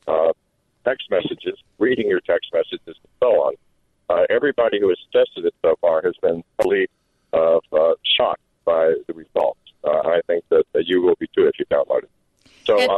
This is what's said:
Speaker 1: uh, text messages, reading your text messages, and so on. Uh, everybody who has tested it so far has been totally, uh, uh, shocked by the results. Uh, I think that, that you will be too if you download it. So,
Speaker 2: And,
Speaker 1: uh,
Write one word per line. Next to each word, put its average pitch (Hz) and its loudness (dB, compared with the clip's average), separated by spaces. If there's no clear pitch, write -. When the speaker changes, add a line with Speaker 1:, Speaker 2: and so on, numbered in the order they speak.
Speaker 1:
uh, 80 0
text - -6
messages, 90 -6
reading 113 0
your 92 0
text - -4
messages, 82 -4
and - -20
so 123 2
on. 67 -2
Uh, 87 2
everybody 117 0
who 101 2
has 87 0
tested 123 0
it 85 -2
so 80 2
far 80 2
has 90 -2
been 85 -2
totally, 95 0
uh, 82 4
uh, 80 2
shocked 104 -2
by 82 2
the 85 -8
results. 80 -4
Uh, 73 -2
I 76 0
think 87 -2
that, 80 2
that 82 -2
you 90 0
will 87 2
be 78 -8
too 90 4
if 71 -2
you - -6
download 69 -2
it. - -20
So, 208 2
Speaker 2:
And, 254 0
Speaker 1:
uh, 196 0